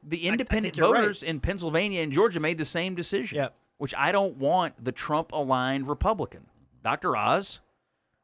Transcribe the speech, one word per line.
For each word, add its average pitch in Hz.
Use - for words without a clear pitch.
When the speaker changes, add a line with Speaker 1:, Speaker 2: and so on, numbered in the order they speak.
Speaker 1:
the 160
Speaker 2:
I, 175
I -
Speaker 1:
independent 220
Speaker 2:
think -
you're 180
right. 247
Speaker 1:
voters 208
in 160
Pennsylvania 175
and 156
Georgia 180
made 160
the 156
same 180
decision, 185
Speaker 2:
Yep. 139
Speaker 1:
which 143
I 143
don't 196
want 156
the 123
Trump-aligned 135
Republican, 156
Doctor 143
Oz, 123